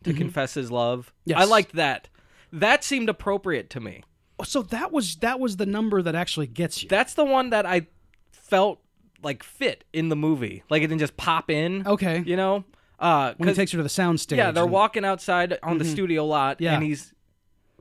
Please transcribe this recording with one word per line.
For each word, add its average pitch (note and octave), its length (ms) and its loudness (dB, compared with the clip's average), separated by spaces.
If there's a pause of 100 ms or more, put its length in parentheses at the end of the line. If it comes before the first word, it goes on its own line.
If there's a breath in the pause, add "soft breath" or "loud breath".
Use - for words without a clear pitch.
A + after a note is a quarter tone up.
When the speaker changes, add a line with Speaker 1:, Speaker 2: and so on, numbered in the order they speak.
Speaker 1:
to F3 60 -2
Speaker 2:
Mm-hmm. D3 80 0
Speaker 1:
confess D#3+ 380 -2
his B2 160 -6
love. A#2+ 420 -2 (120)
Speaker 2:
Yes. E3 140 2
Speaker 1:
I F#3 60 6
liked G#3+ 280 4
that. D3 360 -2 (420 soft breath)
That G#3+ 320 2
seemed B3 240 -2
appropriate G3 640 -2
to - 80 -10
me. G#2 240 -12 (360)
Speaker 2:
Oh, - 40 -8
so C4 200 -2
that C4 280 -6
was, F#3+ 260 -2
that B3 220 -2
was A3+ 180 -2
the G3+ 100 -2
number G#3 340 0
that E3+ 140 -2
actually E3 320 -2
gets D#3 340 -4
you. - 80 -12
Speaker 1:
That's G#3 240 2
the D#4 100 2
one C4 280 2
that G#3+ 160 2
I F3 180 0 (460)
felt, G3 500 0 (400)
like, C#3 220 -6
fit - 400 -6 (100)
in D#3+ 160 -2
the D#3 60 0
movie. C#3 540 -2
Like, D3+ 120 2
it D#3 60 2
didn't D#3 140 -2
just C#3+ 160 -2
pop E3 340 -2
in. F3 360 -2
Speaker 2:
Okay. F3+ 380 0
Speaker 1:
You F3 100 -2
know? F#3+ 280 0 (360 soft breath)
Uh, D3 380 2
Speaker 2:
When E3+ 100 0
he G3+ 40 6
Speaker 1:
'cause F#3 60 0
Speaker 2:
takes F#3+ 160 0
her F3 40 -4
to D#3+ 60 0
the C#3 60 -4
sound F3 300 0
stage - 180 -4
Speaker 1:
Yeah, G3 140 4
they're E3+ 120 2
Speaker 2:
and F3 80 2
Speaker 1:
walking G3+ 340 2
outside F3+ 560 0
on E3 160 0
the D3+ 60 0
Speaker 2:
Mm-hmm. D#3+ 100 -2
Speaker 1:
studio D#3+ 320 0
lot, C#3 340 0
Speaker 2:
Yeah. E3 160 2
Speaker 1:
and D#3 80 2
he's D3+ 300 -4 (680)